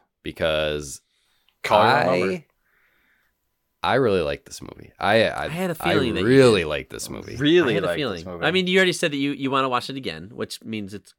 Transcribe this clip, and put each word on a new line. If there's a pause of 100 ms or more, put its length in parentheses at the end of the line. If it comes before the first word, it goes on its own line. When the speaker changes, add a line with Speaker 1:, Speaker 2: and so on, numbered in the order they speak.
(220)
Speaker 1:
because (640)
Speaker 2:
Call
your (160)
Speaker 1:
I,
Speaker 2:
number. (1400)
Speaker 1:
I
really
like
this
movie.
I,
I,
Speaker 3:
I
had
a
Speaker 1:
I
Speaker 3:
feeling
that
you
Speaker 1:
really
Speaker 3:
did.
Speaker 1:
like
this
movie.
Speaker 2:
Really
Speaker 3:
I
had
a
Speaker 2:
like
Speaker 3:
feeling.
Speaker 2:
this
movie.
Speaker 3:
I
mean,
you
already
said
that
you,
you
wanna
watch
it
again,
which
means
it's